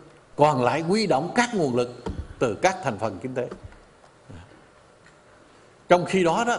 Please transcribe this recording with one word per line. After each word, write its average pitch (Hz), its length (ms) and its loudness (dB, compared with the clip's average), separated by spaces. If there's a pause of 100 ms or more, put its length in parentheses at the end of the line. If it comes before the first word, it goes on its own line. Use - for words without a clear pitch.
(360)
còn 143 260 4
lại 123 180 2
huy 202 260 0
động 165 280 0
các 240 200 0
nguồn 143 220 0
lực 123 280 -4 (340)
từ 117 160 0
các 185 300 2
thành 113 140 -4
phần 110 240 -6
kinh 127 120 -10
tế. 127 140 -4 (2500)
Trong 175 160 6
khi 190 200 2
đó 180 200 2
đó, 233 140 0